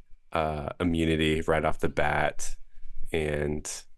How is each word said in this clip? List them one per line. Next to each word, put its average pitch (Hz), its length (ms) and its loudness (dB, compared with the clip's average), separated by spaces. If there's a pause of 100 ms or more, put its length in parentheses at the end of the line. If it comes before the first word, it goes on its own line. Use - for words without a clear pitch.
(340)
uh, 78 360 -2 (120)
immunity 80 600 2
right 78 220 2
off 78 160 2
the - 100 2
bat 76 680 0 (560)
and, 76 720 -2 (140)